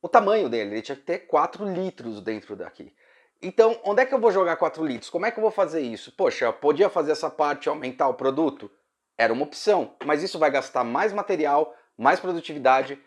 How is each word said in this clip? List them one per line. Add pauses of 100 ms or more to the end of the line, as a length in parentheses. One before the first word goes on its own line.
O
tamanho
dele,
ele
tinha
que
ter
quatro
litros
dentro
daqui. (500)
Então,
onde
é
que
eu
vou
jogar
quatro
litros?
Como
é
que
eu
vou
fazer
isso?
Poxa,
eu
podia
fazer
essa
parte
e
aumentar
o
produto? (480)
Era
uma
opção, (100)
mas
isso
vai
gastar
mais
material, (220)
mais
produtividade